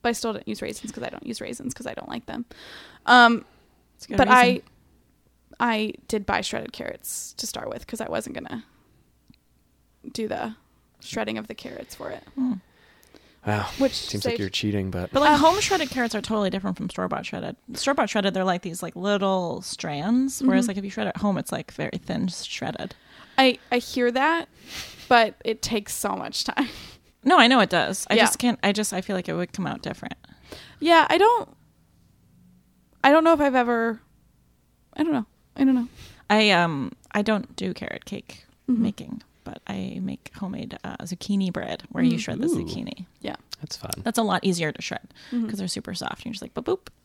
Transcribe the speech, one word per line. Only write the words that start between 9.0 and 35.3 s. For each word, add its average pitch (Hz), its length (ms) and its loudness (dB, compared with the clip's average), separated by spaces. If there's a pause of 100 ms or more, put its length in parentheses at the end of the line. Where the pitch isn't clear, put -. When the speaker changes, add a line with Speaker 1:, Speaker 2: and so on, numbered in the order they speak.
Speaker 1:
do 220 160 -6
the 220 260 -6 (460)
shredding 208 380 -6
of - 100 -10
the - 60 -12
carrots - 420 -14
for - 140 -10
it. - 120 -12 (140)
Speaker 2:
Hmm. 254 160 0 (920)
Speaker 3:
Wow. 104 220 -2 (120)
Speaker 1:
Which 262 160 2
Speaker 3:
Seems - 300 -6
like 233 100 -2
Speaker 1:
saved - 60 -4
Speaker 3:
you're 98 100 -2
cheating, 101 420 -2
but 90 200 -6
Speaker 2:
But, - 100 2
like, 302 100 6
Speaker 1:
Um, 285 80 4
Speaker 2:
home 339 200 6
shredded 339 300 0
carrots 240 240 -2
are 208 60 -2
totally 214 280 0
different 190 280 -4
from - 120 -8
store-bought - 380 -6
shredded. - 300 -8 (180)
Store-bought 277 340 0
shredded, 196 260 0
they're, 185 100 0
like, 180 180 0
these, 175 220 -8
like, 165 100 -10
little 190 680 0
strands, 214 840 -2
whereas, 254 220 6
Speaker 1:
Mm-hmm. 220 40 -2
Speaker 2:
like, 185 60 -6
if 196 80 -6
you 196 60 -8
shred 208 180 -4
at - 80 -6
home, 196 200 0
it's, - 140 -6
like, - 220 -6
very - 280 -6
thin 196 280 -4
shredded. - 680 -8 (420)
Speaker 1:
I, 262 220 6 (140)
I 247 60 2
hear 240 340 0
that, 320 360 0 (600)
but 226 260 6 (100)
it 220 160 -4
takes 214 320 -4
so 202 220 -4
much - 300 -6
time. - 240 -2 (560)
Speaker 2:
No, 330 120 8
I 240 120 10
know 262 100 8
it 196 100 6
does. - 400 0
I - 60 2
Speaker 1:
Yeah. 214 120 6
Speaker 2:
just - 120 0
can't, 247 240 0
I 202 80 4
just, 202 220 -2
I 185 80 -2
feel 190 160 -4
like 180 120 -6
it 160 60 -4
would 175 180 -4
come 185 140 -6
out - 160 -8
different. - 320 -10 (640)
Speaker 1:
Yeah, 330 320 6
I 339 80 4
don't, 453 300 4 (1500)
I 269 80 8
don't 320 140 8
know 330 80 8
if 294 80 4
I've 277 160 4
ever, 233 440 2 (960)
I 294 60 0
don't 320 100 2
know. 233 140 0 (300)